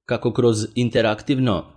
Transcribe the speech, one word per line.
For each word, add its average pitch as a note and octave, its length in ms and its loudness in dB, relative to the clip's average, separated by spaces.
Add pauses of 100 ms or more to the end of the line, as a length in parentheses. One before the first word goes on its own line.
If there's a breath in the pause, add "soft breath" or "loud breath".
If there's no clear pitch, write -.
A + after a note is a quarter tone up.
kako A#2+ 280 -2
kroz A#2+ 240 2 (180)
interaktivno A#2 920 0 (120)